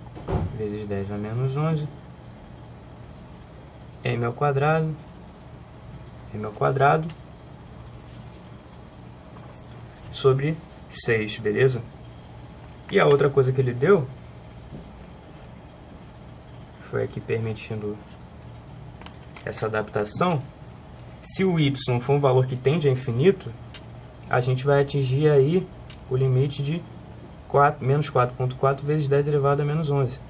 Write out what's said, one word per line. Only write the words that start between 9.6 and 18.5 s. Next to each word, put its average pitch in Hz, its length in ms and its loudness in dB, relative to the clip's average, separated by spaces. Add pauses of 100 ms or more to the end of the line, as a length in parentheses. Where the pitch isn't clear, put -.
sobre 139 460 4 (320)
seis, 107 500 0
beleza? 113 420 4 (1120)
E 196 80 6
a 165 80 8
outra 143 240 8
coisa 131 220 4
que 127 80 2
ele 123 140 2
deu 151 340 6 (2750)
foi 117 140 0
aqui - 160 -6
permitindo 110 760 -4 (1500)